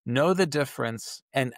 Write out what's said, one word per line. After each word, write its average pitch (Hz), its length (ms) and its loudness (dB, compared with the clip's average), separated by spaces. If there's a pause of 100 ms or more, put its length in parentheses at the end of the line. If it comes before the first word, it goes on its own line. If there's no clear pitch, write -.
know 143 280 4
the 185 120 2
difference 131 760 -4 (120)
and 131 240 0